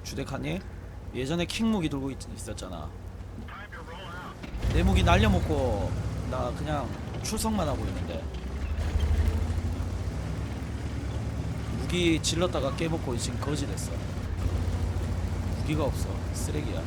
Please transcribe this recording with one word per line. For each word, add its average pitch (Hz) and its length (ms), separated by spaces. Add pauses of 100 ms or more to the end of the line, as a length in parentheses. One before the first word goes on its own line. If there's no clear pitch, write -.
주데카님. 135 560 (560)
예전에 151 300
킹 220 260
무기 175 180
들고 139 220
있-, 127 60 (180)
있었잖아. 92 540 (1800)
내 175 100
무기 185 200
날려먹고 160 880 (400)
나 127 280
그냥 143 300 (360)
출석만 214 440
하고 135 180
있는데. 85 360 (3500)
무기 170 420
질렀다가 170 540
깨먹고 160 420
지금 117 220
거지 143 260
됐어. - 260 (1700)
무기가 151 260
없어. - 240 (240)
쓰레기야. - 540